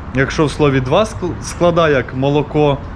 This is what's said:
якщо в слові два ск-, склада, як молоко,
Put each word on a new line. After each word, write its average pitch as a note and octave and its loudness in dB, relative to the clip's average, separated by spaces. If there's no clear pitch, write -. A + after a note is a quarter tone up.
якщо C3+ 0
в C3+ -2
слові C#3 2
два C#3 2
ск-, F#3 -6
склада, E3+ 2
як C3+ 0
молоко, C#3+ 2